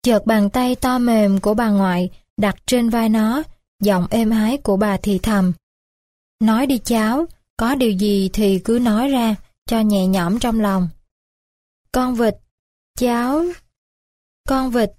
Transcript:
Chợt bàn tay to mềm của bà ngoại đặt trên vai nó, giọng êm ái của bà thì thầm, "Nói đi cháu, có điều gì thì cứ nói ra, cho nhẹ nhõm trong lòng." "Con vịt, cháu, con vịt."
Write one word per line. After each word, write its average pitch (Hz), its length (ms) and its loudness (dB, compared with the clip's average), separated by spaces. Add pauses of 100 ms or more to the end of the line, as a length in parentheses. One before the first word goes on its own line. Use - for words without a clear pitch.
Chợt 226 240 2
bàn 214 240 2
tay 254 260 0
to 254 220 0
mềm 214 420 2
của 208 140 0
bà 226 140 0
ngoại 185 420 0 (260)
đặt 202 200 -2 (100)
trên 240 240 0
vai 226 180 0
nó, 220 340 0 (400)
giọng 190 280 2
êm 220 200 0
ái 226 260 0
của 208 200 -2
bà 202 200 0
thì 190 220 -2
thầm, 190 340 0 (880)
"Nói 220 260 2
đi 262 120 0
cháu, 233 480 -2 (300)
có 240 180 -2
điều 247 160 0
gì 196 420 0
thì 196 260 0
cứ 226 240 0
nói 233 260 0
ra, 233 260 0 (320)
cho 226 140 0
nhẹ 202 260 2
nhõm 190 320 0
trong 226 220 -2
lòng." 190 280 0 (1040)
"Con 254 220 -2
vịt, 226 220 0 (600)
cháu, 247 460 0 (1040)
con 262 220 -2
vịt." 233 280 0